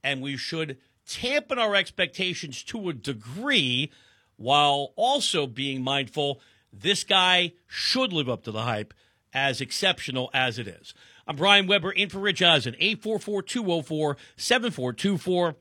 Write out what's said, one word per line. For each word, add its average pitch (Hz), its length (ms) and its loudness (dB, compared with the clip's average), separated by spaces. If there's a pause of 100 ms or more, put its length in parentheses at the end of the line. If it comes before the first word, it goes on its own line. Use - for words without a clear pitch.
and 135 180 -2
we 139 140 -6
should 156 420 -6 (300)
tampen 269 520 -4
our 214 160 2
expectations 180 880 -2
to 202 260 -8
a 160 40 -4
degree 135 960 -2 (460)
while 143 580 2
also 226 500 2
being 131 380 -6
mindful 139 580 -2 (320)
this 160 300 0
guy 180 500 4 (140)
should - 440 0
live 147 180 0
up 117 140 -4
to 113 80 -10
the 110 120 -4
hype, 110 300 -4 (400)
as 135 280 0
exceptional 143 720 -2
as 127 240 0
it 113 100 -8
is. - 260 -18 (340)
I'm 156 80 -6
Brian 196 320 6
Weber, 196 240 2
in 190 180 -2
for 196 100 -8
Rich 196 220 0
Eisen, 147 380 4
eight 202 240 -2
four 214 160 -2
four 202 220 -4
two 202 300 -4
oh 165 100 0
four 151 360 -2 (180)
seven 240 360 0
four 123 220 -4
two 196 240 0
four. 175 440 0